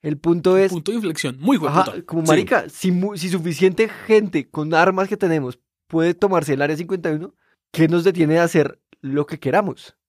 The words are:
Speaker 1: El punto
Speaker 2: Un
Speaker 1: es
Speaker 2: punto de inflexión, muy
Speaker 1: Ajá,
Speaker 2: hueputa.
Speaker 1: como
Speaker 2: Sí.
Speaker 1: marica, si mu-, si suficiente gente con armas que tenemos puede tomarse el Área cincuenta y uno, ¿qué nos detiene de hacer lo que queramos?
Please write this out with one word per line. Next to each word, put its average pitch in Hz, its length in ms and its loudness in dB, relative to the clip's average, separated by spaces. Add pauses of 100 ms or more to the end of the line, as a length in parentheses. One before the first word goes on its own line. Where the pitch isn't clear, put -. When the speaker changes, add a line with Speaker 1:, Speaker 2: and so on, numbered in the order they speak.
Speaker 1:
El 147 160 -6
punto 170 360 2
Speaker 2:
Un 190 60 4
Speaker 1:
es 196 120 2
Speaker 2:
punto 180 200 -6
de 226 60 -4
inflexión, 156 420 -6
muy 214 180 2
Speaker 1:
Ajá, 156 300 0
Speaker 2:
hueputa. - 180 -12
Speaker 1:
como 165 180 -4
Speaker 2:
Sí. 160 60 0
Speaker 1:
marica, 156 400 2
si - 220 -2
mu-, 190 260 -2
si 175 120 -6
suficiente 180 600 0
gente 208 600 0
con 156 240 -6
armas 190 360 2
que 202 80 -4
tenemos 156 420 -2 (280)
puede 165 260 2
tomarse 170 400 0
el 135 80 -2
Área 147 160 -2
cincuenta 175 340 -6
y 151 40 -2
uno, 165 180 -8 (380)
¿qué 160 160 2
nos 170 160 2
detiene 165 320 2
de 170 40 4
hacer 165 400 2 (220)
lo 143 240 -4
que 156 140 -12
queramos? 170 560 -4 (120)